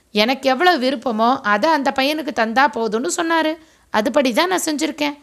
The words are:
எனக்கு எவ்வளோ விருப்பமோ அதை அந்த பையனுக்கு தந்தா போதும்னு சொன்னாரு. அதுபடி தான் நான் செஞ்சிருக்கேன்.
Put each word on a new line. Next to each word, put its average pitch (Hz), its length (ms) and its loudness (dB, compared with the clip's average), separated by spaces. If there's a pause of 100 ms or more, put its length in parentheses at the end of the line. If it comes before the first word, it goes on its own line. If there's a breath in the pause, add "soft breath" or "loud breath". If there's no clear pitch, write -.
(120)
எனக்கு 262 380 0
எவ்வளோ 330 280 4
விருப்பமோ 247 640 0
அதை 208 280 0
அந்த 285 260 0
பையனுக்கு 285 400 -2
தந்தா 226 380 2
போதும்னு 226 420 -2
சொன்னாரு. 330 420 0 (360 soft breath)
அதுபடி 247 400 2
தான் 320 140 2
நான் 359 180 -2
செஞ்சிருக்கேன். 302 580 -4